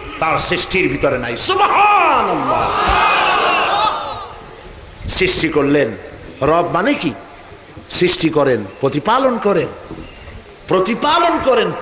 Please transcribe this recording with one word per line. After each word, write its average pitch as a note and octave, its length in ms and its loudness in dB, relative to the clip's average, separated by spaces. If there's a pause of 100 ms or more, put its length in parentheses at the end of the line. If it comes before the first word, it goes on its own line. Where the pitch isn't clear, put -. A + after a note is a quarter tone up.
(200)
তার D#3 180 0
সৃষ্টির F3+ 520 0
ভিতরে C#3 280 0
নাই। A#2+ 200 -4
সুবহানাল্লাহ। F#4 1300 2 (2500)
সৃষ্টি - 400 0
করলেন, C#3 400 2 (520)
রব D3+ 320 2
মানে G3 200 2
কি? F3 200 -4 (760)
সৃষ্টি E3+ 400 0
করেন, C3+ 360 2 (140)
প্রতিপালন A3+ 580 2
করেন, F#3+ 300 0 (1000)
প্রতিপালন D4 760 2
করেন, A3+ 280 4 (100)